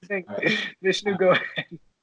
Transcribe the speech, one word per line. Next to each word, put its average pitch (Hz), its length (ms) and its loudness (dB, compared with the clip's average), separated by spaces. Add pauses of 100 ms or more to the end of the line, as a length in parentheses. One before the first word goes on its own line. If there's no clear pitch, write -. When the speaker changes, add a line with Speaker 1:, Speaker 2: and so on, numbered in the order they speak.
Speaker 1:
I - 40 -20
think 196 220 -4
Speaker 2:
All 202 80 -8
right. 214 220 0 (240)
Speaker 1:
Vishnu, 190 340 0
go 185 140 6
ahead. - 360 0 (360)